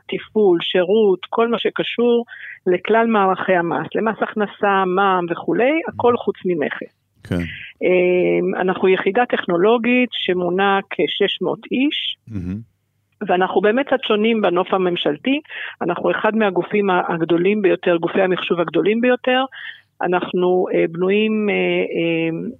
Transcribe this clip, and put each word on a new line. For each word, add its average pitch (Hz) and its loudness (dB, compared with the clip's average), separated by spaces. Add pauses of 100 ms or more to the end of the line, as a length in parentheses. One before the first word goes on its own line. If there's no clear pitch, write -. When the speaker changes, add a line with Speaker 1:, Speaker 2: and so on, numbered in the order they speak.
Speaker 1:
תפעול, 185 2
שירות, 190 2 (100)
כל 233 0
מה 233 -2
שקשור 233 0 (420)
לכלל 185 2
מערכי 190 2
המס, 160 -2
למס 214 -2
הכנסה, 202 -2
מע"מ 185 0
וכולי, 240 0
הכל 240 0
חוץ - -4 (100)
ממכס. - -4 (260)
Speaker 2:
כן. 87 0 (400)
Speaker 1:
אה, 180 2
אנחנו 185 2
יחידה 190 2
טכנולוגית 233 2
שמונה 185 0 (100)
כשש - -2
מאות 170 -2 (120)
איש, - -2 (100)
Speaker 2:
מהמם. 101 -8 (540)
Speaker 1:
ואנחנו 185 2
באמת 226 2
קצת 262 0
שונים 220 2
בנוף 185 0
הממשלתי. 185 -2 (420)
אנחנו 175 0
אחד 214 0
מהגופים 202 0
ה-, 180 2
הגדולים 175 0
ביותר, 175 2
גופי 170 0
המחשוב 185 0
הגדולים 170 0
ביותר. 254 2 (580)
אנחנו, 180 0
אה, 175 2
בנויים, 208 0
אה, 190 0
אה, 175 -2 (100)